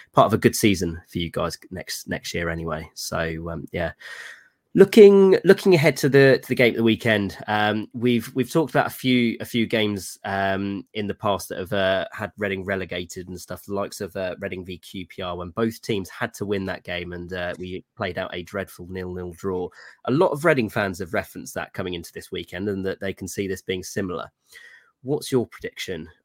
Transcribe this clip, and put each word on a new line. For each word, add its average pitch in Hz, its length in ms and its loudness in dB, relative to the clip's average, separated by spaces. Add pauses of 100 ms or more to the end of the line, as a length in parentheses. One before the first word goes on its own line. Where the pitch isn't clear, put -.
(140)
part - 140 6
of 101 60 2
a 107 40 2
good - 180 4
season 87 520 0
for - 100 -8
you 85 120 -4
guys 82 280 -4 (140)
next, - 360 -12
next - 260 -8
year 85 160 -4
anyway. 82 440 -6
So, 82 560 -6
um, 80 220 -10
yeah. 85 200 -4 (840)
Looking, 196 680 10
looking 190 300 6
ahead 151 240 6
to 147 120 2
the, 135 300 8
to - 80 -12
the 131 60 -2
game 120 200 4
at - 40 -4
the 113 60 0
weekend, 107 520 2 (120)
um, 107 460 0
we've, 120 420 0
we've 127 160 -2
talked 160 180 0
about - 160 0
a - 60 -6
few, 123 500 0
a 107 40 -8
few 113 200 0
games, 104 580 -2
um, 98 680 -2
in 104 140 -6
the 98 80 -6
past 101 340 -2
that - 80 -8
have, 90 160 -6
uh, 95 380 0
had 104 260 -10
Reading 98 260 -4
relegated 90 640 -8
and 90 140 -14
stuff, - 240 -14
the 101 80 -10
likes 98 280 -6
of, 95 140 -10
uh, 92 240 -6
Reading 92 240 -8
v 87 140 -10
Q 92 300 -14
P - 160 -12
R, 90 120 -6
when 90 140 -10
both 113 320 -2
teams 98 280 -4
had - 260 -8
to 101 100 -8
win 98 200 -4
that 92 180 -8
game 87 300 -8
and, 87 200 -10
uh, 87 240 -6
we 90 260 -10 (120)
played 95 240 -6
out 92 160 -6
a 90 80 -8
dreadful 92 440 -10
nil-nil 90 460 -8
draw. 90 340 -6 (380)
A - 60 -2
lot 160 180 4
of 147 160 -4
Reading 135 240 4
fans 98 300 -2
have 90 140 -8
referenced - 420 -6
that 87 180 -8
coming 92 220 -6
into 85 180 -12
this - 180 -14
weekend 92 380 -6
and 95 160 -4
that 95 140 -4
they 98 140 -6
can 95 140 -10
see 101 200 -6
this 95 160 -6
being 92 200 -6
similar. - 480 -6 (720)
What's 139 300 -6
your 123 160 0
prediction? - 600 -10 (180)